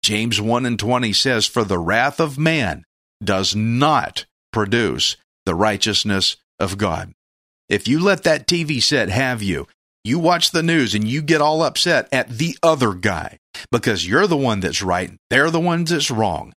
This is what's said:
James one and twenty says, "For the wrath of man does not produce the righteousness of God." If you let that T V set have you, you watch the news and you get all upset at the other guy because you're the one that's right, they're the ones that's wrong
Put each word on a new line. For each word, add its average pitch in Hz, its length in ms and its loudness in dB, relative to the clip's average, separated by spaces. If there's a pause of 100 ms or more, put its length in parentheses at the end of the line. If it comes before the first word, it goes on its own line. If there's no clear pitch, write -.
James 110 360 -2
one 117 280 0
and 117 120 -2
twenty 117 360 0
says, 117 320 0
"For 117 180 -2
the 95 140 -2
wrath 113 420 0
of 147 160 -2
man 139 480 -2 (380)
does 98 340 -2
not 117 680 0 (260)
produce 104 640 0 (300)
the 90 80 0
righteousness 101 840 0 (220)
of 98 180 -2
God." 92 380 -4 (560)
If 135 180 0
you 143 100 2
let 190 260 2
that 151 220 0
T 170 180 0
V 143 160 -4
set 113 280 0
have 123 340 -2
you, 82 240 -2 (380)
you 123 140 0
watch 170 320 2
the 165 120 0
news 160 320 2
and 107 140 0
you 143 140 -2
get 151 180 2
all 156 220 2
upset 156 500 0
at 131 160 0
the 135 340 -4
other 135 300 4
guy 92 460 -4 (340)
because 107 340 0
you're 147 200 2
the 170 100 2
one 120 240 0
that's 90 220 -2
right, 90 300 -2 (180)
they're 143 200 4
the 165 80 0
ones 170 300 0
that's 160 220 0
wrong 104 480 -2